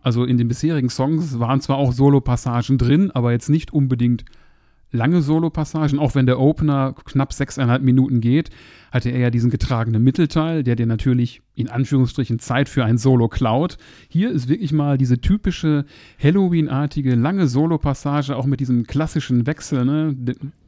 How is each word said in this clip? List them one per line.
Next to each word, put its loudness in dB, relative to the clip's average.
Also 0
in 0
den 0
bisherigen 0
Songs -2
waren 0
zwar -2
auch 0
Solo-Passagen 2
drin, 2
aber 0
jetzt -2
nicht 0
unbedingt 0
lange 2
Solo-Passagen, 0
auch 0
wenn 2
der 2
Opener 0
knapp -2
sechseinhalb -2
Minuten 2
geht, 0
hatte -2
er -2
ja 2
diesen 0
getragenen 0
Mittelteil, 0
der 2
dir -2
natürlich 0
in -4
Anführungsstrichen -2
Zeit -2
für 0
ein 2
Solo 2
klaut. -2
Hier -2
ist -4
wirklich -2
mal 0
diese 2
typische 0
Halloween-artige 0
lange 2
Solo-Passage, -2
auch -4
mit 0
diesem 0
klassischen -2
Wechsel, -4
ne? 0
D-, -6